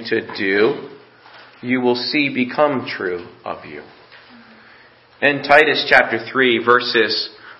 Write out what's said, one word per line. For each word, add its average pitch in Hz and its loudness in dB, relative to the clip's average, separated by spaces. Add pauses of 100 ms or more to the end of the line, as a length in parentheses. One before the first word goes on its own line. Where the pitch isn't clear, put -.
to - -4
do, 104 0 (720)
you 127 -2
will 123 2
see 139 -4
become 127 -2
true 90 -8 (180)
of 82 -10
you. 73 -16 (1400)
In 139 2
Titus 143 4
chapter 120 4 (120)
three, 123 2
verses 120 2 (280)